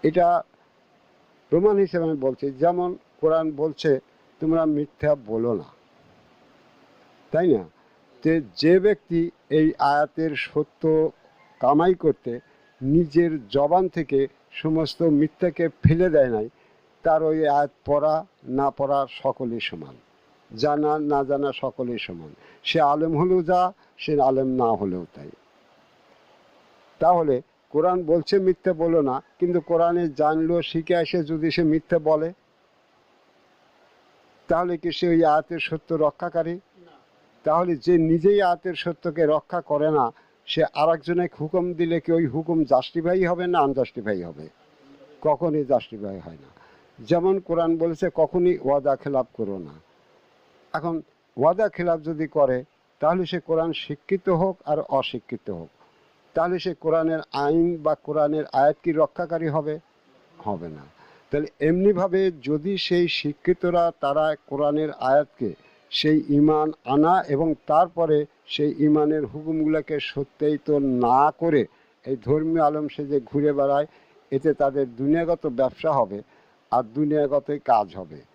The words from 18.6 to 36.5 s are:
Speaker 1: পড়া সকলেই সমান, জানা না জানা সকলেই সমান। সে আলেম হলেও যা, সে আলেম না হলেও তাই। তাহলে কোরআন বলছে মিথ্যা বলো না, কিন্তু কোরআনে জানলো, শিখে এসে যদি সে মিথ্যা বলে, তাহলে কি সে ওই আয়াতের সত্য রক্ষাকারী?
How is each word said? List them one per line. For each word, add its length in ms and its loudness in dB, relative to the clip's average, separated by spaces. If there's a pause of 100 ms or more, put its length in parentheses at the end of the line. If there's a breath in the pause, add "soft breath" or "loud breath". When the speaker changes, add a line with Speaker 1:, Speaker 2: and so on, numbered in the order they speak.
Speaker 1:
পড়া 380 -2
সকলেই 500 -6
সমান, 360 -12 (640)
জানা 420 0
না 240 0
জানা 300 -2
সকলেই 440 -6
সমান। 380 -14 (280 soft breath)
সে 180 0
আলেম 360 2
হলেও 260 2
যা, 300 0 (240 soft breath)
সে 240 -2
আলেম 260 2
না 240 0
হলেও 420 -4
তাই। 160 -18 (1700)
তাহলে 420 2 (280)
কোরআন 340 0
বলছে 360 2
মিথ্যা 340 0
বলো 280 0
না, 220 -2 (160)
কিন্তু 200 0
কোরআনে 500 0
জানলো, 520 0
শিখে 320 -4
এসে 300 0
যদি 280 -2
সে 120 0
মিথ্যা 360 2
বলে, 340 0 (2250)
তাহলে 300 0
কি 140 -6
সে 160 -2
ওই 180 4
আয়াতের 340 0
সত্য 340 -6
রক্ষাকারী? 600 -2